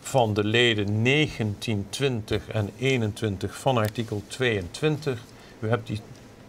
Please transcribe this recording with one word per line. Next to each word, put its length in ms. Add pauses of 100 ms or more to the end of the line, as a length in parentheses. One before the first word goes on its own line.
van 340
de 100
leden 580
negentien, 880
twintig 580
en 300
eenentwintig 800
van 180
artikel 500
tweeëntwintig, 960 (400)
u 80
hebt 180
die, 140 (480)